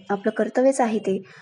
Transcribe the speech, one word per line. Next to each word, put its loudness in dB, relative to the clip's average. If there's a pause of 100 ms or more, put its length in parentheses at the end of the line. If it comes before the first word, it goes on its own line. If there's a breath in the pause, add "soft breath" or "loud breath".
(100)
आपलं -2
कर्तव्यच 0
आहे 0
ते, -4 (200 loud breath)